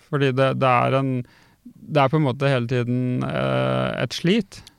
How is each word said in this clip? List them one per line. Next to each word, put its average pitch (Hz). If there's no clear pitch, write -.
Fordi 139
det, 135
det 131
er 127
en, 135
det -
er 135
på 156
en 156
måte 139
hele 123
tiden, 123
eh, 131
et 123
slit. -